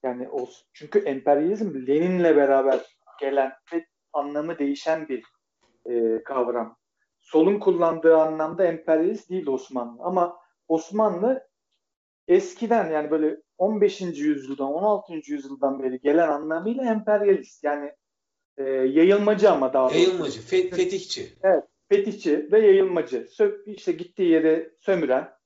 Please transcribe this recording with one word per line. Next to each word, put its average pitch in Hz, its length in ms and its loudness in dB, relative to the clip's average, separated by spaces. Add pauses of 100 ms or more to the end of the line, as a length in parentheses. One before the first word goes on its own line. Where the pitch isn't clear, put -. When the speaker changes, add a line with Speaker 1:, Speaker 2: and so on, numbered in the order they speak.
Speaker 1:
Yani 123 240 -8
Os-, - 360 -10 (100)
çünkü 151 260 -2
emperyalizm 147 880 -2
Lenin'le 170 480 2
beraber 135 500 2 (340)
gelen 135 320 -2 (220)
ve 165 120 -6 (280)
anlamı 147 460 -6
değişen 147 480 -4
bir, 127 160 -8 (640)
e, 113 340 -2
kavram. 120 520 -4 (440)
Solun 185 400 2
kullandığı 165 580 4
anlamda 156 480 0
emperyalist 165 640 -2
değil 180 180 -6
Osmanlı. 123 560 -6
Ama 180 340 -2 (300)
Osmanlı 202 800 -2 (800)
eskiden 202 640 0
yani 151 200 -2
böyle 156 260 0 (200)
on 202 240 0
beşinci 180 420 -2
yüzyıldan, 139 500 -4
on 170 100 -4
altıncı 175 500 -4
yüzyıldan 135 500 -6
beri 127 160 -4
gelen 156 300 2
anlamıyla 165 560 -4
emperyalist. 208 800 0
Yani, 147 280 -6 (680)
e, 139 120 -8
yayılmacı 185 840 4
ama 135 220 0
daha 131 160 2
doğrusu. 156 100 0
Speaker 2:
Yayılmacı, 170 400 0
fe-, 185 360 -2
fetihçi. 185 580 -6 (100)
Speaker 1:
Evet, 185 200 2 (260)
fetihçi 170 640 0
ve 214 80 6
yayılmacı. 190 580 4
Sö-, 208 480 -2
işte 196 260 -8
gittiği 175 380 -2
yeri 160 500 2
sömüren. 135 500 0 (160)